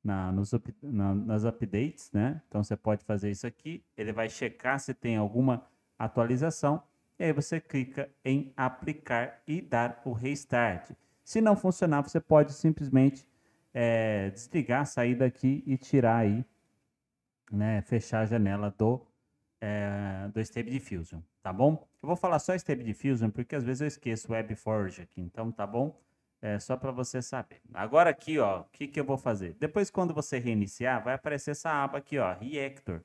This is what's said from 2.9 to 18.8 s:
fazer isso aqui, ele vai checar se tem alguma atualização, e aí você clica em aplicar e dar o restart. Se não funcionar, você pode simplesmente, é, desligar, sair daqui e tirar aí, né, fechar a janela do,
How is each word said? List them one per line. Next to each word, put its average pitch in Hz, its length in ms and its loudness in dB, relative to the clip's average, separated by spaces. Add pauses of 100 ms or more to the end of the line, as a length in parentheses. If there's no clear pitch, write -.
fazer 104 260 -2
isso 101 160 -6
aqui, - 380 -10 (120)
ele 107 160 -6
vai 113 160 -2
checar 127 520 -4
se 131 140 -6
tem 117 220 -2
alguma 120 480 2 (340)
atualização, 127 840 0 (360)
e 175 60 -4
aí 160 80 2
você 147 280 -2
clica 135 500 -6 (140)
em 135 320 0
aplicar 127 920 -2
e 160 140 -2
dar 120 440 -2
o 131 80 -4
restart. 120 760 -2 (320)
Se - 180 -2
não 214 160 6
funcionar, 175 460 2
você 151 180 -2
pode 147 320 6
simplesmente, 139 720 4 (460)
é, 110 580 2
desligar, 120 560 -2
sair 123 280 0
daqui 131 520 2
e 131 120 2
tirar 117 400 4
aí, 110 260 2 (1080)
né, 107 320 0
fechar 113 380 -2
a 110 60 2
janela 104 500 0
do, 117 240 2 (600)